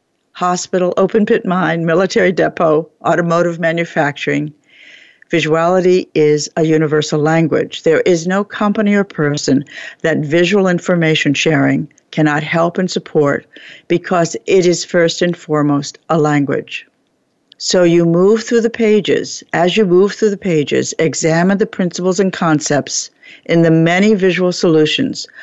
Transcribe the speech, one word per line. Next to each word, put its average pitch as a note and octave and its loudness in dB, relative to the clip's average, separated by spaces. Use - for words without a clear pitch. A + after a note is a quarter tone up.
hospital, F3+ -2
open G#3 0
pit - 0
mine, E3+ -2
military F#3 0
depot, D#3+ 0
automotive E3+ 0
manufacturing, D3+ -4
visuality E3+ 0
is D3+ 2
a D#3+ 0
universal D#3 0
language. D#3+ -2
There D#3+ 2
is E3+ 0
no F#3+ -2
company G3+ -2
or G3+ 2
person D3 -2
that D#3 0
visual F3 0
information E3 0
sharing C#3 0
cannot D3+ 0
help E3+ -2
and F#3 -2
support D3 -2
because E3+ -2
it F3+ 2
is E3+ 0
first E3+ 0
and F3 -2
foremost D3 -2
a D#3+ 0
language. D3 -2
So F3+ 0
you E3+ 4
move F#3+ 4
through A#3 0
the A3+ 0
pages. - 0
As E3+ 0
you A3 4
move F#3 4
through G#3+ 0
the G3 -2
pages, C#3+ -2
examine E3 0
the G#3+ 0
principles F3+ -2
and F#3+ 0
concepts - -2
in E3 2
the E3 4
many E3+ 4
visual F3+ 0
solutions D#3 0